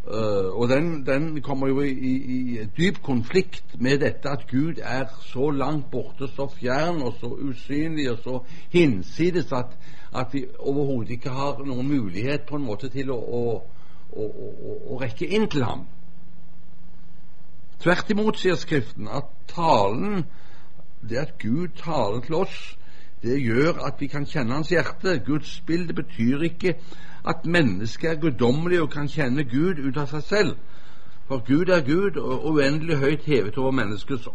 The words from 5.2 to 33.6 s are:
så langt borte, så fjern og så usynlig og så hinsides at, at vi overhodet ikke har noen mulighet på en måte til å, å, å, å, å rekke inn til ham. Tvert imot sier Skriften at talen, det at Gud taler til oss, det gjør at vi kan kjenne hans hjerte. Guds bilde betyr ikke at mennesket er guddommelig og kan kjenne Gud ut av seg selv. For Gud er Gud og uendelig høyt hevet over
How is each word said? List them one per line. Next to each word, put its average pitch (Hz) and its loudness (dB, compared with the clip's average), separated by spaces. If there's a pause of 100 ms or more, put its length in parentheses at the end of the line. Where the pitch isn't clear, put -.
så 135 0
langt 139 0
borte, - -2
så 139 -2
fjern 143 0
og 120 0
så 117 -2
usynlig 143 0
og 113 0
så 127 -2 (300)
hinsides 160 2
at, 123 0 (420)
at 127 0
vi 135 0 (140)
overhodet 135 0
ikke 123 -2
har 139 -2
noen 131 -2
mulighet 127 0
på 147 -2
en 143 0
måte 104 -2
til 131 -2
å, 123 0
å, 117 -2 (680)
å, 107 -2
å, 104 -2 (160)
å 123 -2
rekke 135 -2
inn 202 0
til 143 0
ham. 90 -2 (2000)
Tvert 175 2
imot 208 2
sier 185 2
Skriften 117 0
at 135 -2 (160)
talen, 160 2 (760)
det 113 0
at 151 0
Gud 151 0
taler 123 0
til 160 2
oss, - -2 (640)
det 127 2
gjør 139 2
at 147 -2
vi 139 0
kan 143 0
kjenne 123 0
hans 151 0
hjerte. 175 2
Guds - 0
bilde 165 0
betyr 139 0
ikke 165 0 (500)
at 165 0
mennesket 127 2
er 156 0
guddommelig 156 2
og 151 0
kan 147 -2
kjenne 143 0
Gud 147 2
ut 135 0
av 139 -2
seg 151 -2
selv. 202 2 (720)
For 135 0
Gud 165 4
er 175 4
Gud 165 2
og 131 -2
uendelig 151 2
høyt 143 2
hevet 107 2
over 131 2